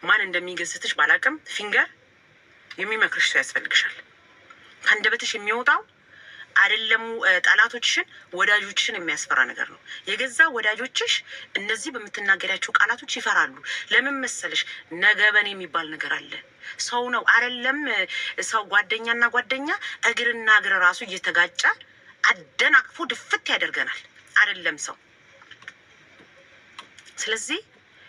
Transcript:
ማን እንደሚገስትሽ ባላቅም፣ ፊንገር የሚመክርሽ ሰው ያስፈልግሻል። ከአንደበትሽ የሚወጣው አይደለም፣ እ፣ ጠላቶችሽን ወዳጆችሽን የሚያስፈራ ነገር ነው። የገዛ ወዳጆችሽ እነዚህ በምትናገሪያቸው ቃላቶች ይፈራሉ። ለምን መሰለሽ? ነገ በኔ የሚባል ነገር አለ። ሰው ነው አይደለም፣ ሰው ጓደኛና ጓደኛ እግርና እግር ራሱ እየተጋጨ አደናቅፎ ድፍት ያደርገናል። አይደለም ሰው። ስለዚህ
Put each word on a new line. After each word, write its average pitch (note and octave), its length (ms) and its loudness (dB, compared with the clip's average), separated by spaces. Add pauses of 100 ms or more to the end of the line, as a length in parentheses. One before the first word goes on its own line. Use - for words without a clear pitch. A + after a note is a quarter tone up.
ማን G3 200 2
እንደሚገስትሽ F3 720 -6
ባላቅም፣ E3 420 2 (120)
ፊንገር A#3 400 0 (800)
የሚመክርሽ G#3 580 0
ሰው - 100 0
ያስፈልግሻል። - 560 0 (880)
ከአንደበትሽ G#3+ 500 0
የሚወጣው B3 480 2 (760)
አይደለም፣ A3 460 2 (160)
እ፣ F#3+ 220 4
ጠላቶችሽን A3 680 2 (260)
ወዳጆችሽን G3+ 640 0
የሚያስፈራ D#3 480 -2
ነገር B2 240 -6
ነው። - 120 -20 (240)
የገዛ A#3+ 340 -4 (100)
ወዳጆችሽ A#3 640 -2 (420)
እነዚህ G4 380 -6
በምትናገሪያቸው G#3 840 -2
ቃላቶች - 400 2
ይፈራሉ። F3 420 0 (320)
ለምን C4 300 2
መሰለሽ? F3+ 440 -4 (320)
ነገ G3 260 2 (120)
በኔ G#3 160 2
የሚባል F3 420 -6
ነገር C#3+ 220 -6
አለ። D3 200 -6 (460)
ሰው A#3+ 320 -2
ነው A#3+ 180 0
አይደለም፣ B3 500 2 (680)
ሰው G#3+ 220 0
ጓደኛና A3 640 0
ጓደኛ C4 380 -2 (360)
እግርና A3+ 500 0
እግር G3+ 240 4
ራሱ F3+ 240 4
እየተጋጨ F#3 600 0 (600)
አደናቅፎ C4+ 840 2
ድፍት - 420 -4
ያደርገናል። E3 520 -4 (340)
አይደለም F3+ 440 2
ሰው። - 180 -10 (2250)
ስለዚህ A#3 420 -4 (480)